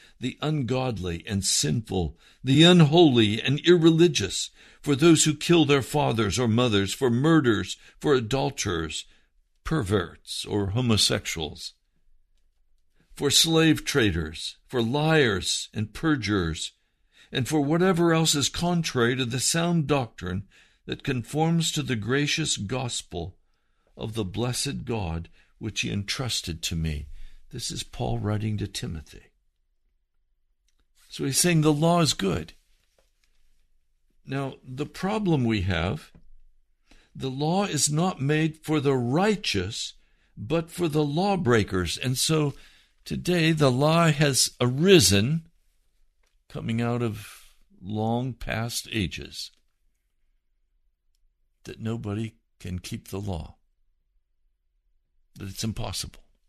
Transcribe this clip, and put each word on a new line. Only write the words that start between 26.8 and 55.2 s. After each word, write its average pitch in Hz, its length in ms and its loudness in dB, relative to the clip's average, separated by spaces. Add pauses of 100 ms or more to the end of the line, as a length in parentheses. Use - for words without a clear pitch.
This 120 180 -10
is 131 140 -10
Paul 120 340 -6
writing 107 400 -4
to 101 80 -6
Timothy. - 600 -12 (1800)
So - 140 -10
he's 139 160 -2
saying 170 220 4
the 151 120 4
law 165 280 2
is 147 140 2
good. 180 400 -4 (1700)
Now, 135 280 -6 (120)
the 135 200 -8
problem 185 580 0
we 110 180 2
have, 92 480 -2 (1040)
the 131 160 -8
law 160 340 0
is 147 280 -2
not 180 280 -2
made 151 440 0
for 156 160 0
the 139 160 2
righteous, 123 1000 -2 (420)
but 165 320 -4
for 175 200 -4
the 151 160 0
lawbreakers. 123 920 0
And 127 220 -4
so 151 360 0 (500)
today 160 480 0
the 147 180 4
lie 156 400 4
has 143 400 2 (100)
arisen, 127 840 4 (1000)
coming 113 340 -6
out 120 200 -2
of 107 500 -10 (280)
long 113 520 -4
past - 580 -8
ages, - 640 -6 (2000)
that - 160 -16
nobody 110 540 -8 (240)
can 90 220 -10
keep - 280 -14
the 95 120 -8
law, 85 360 -10 (1800)